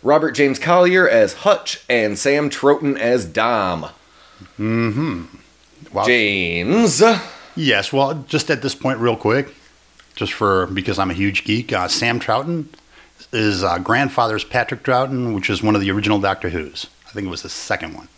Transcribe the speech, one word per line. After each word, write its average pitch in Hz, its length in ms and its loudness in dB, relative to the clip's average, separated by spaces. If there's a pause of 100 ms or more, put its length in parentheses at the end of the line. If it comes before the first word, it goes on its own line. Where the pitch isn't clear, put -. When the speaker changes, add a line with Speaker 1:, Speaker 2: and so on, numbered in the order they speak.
Speaker 1:
Robert 151 300 4
James 135 280 2
Collier 180 480 4
as 110 260 4
Hutch, - 560 -2
and 107 300 0
Sam 143 300 2
Troughton 143 480 2
as 117 280 0
Dom. 92 640 0 (720)
Speaker 2:
Mm-hmm. 113 640 -2 (720)
Wow. 98 120 0
Speaker 1:
James. 110 960 2 (540)
Speaker 2:
Yes, 123 380 0
well, 139 340 0
just - 220 -2
at 135 120 -2
this 135 140 -4
point, 131 240 -4
real 117 160 2
quick, 113 380 0 (640)
just 104 180 -6
for, 95 340 2
because 92 300 -4
I'm 92 140 -2
a - 20 -4
huge 98 300 -2
geek, 110 280 -2
uh, 90 160 -2
Sam 117 320 -2
Troughton 147 460 -2 (680)
is, 104 320 0
uh, 87 140 0
grandfather's 113 680 0
Patrick - 400 -4
Troughton, 127 520 0
which 92 140 -2
is 98 120 -2
one 107 140 2
of 101 60 2
the 98 100 0
original 104 280 0
Doctor 95 300 -2
Who's. 80 380 -8 (200)
I - 40 -20
think 101 160 -8
it - 20 -6
was 85 140 -12
the 80 60 -12
second - 460 -8
one. - 120 -18 (100)